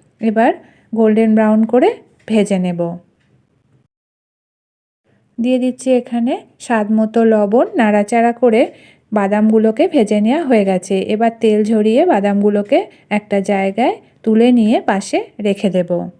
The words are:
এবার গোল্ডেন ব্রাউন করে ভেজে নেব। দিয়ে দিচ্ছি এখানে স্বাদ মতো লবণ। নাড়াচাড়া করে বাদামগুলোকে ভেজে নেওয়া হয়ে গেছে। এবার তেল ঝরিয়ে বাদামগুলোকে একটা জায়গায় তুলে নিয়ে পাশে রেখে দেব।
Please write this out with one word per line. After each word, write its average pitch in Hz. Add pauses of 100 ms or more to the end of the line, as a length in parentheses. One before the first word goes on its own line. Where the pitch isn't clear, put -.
(200)
এবার 220 (400)
গোল্ডেন 220
ব্রাউন 214
করে 254 (380)
ভেজে 202
নেব। 180 (2500)
দিয়ে 247
দিচ্ছি 254 (120)
এখানে 240 (260)
স্বাদ 220
মতো 220
লবণ। 220 (120)
নাড়াচাড়া 226 (100)
করে 233 (500)
বাদামগুলোকে 214
ভেজে 208
নেওয়া 254
হয়ে 220
গেছে। 190 (160)
এবার 226
তেল 214
ঝরিয়ে 220
বাদামগুলোকে 202 (320)
একটা 208 (120)
জায়গায় 202 (280)
তুলে 220
নিয়ে 226
পাশে 202 (280)
রেখে 196
দেব। 175 (300)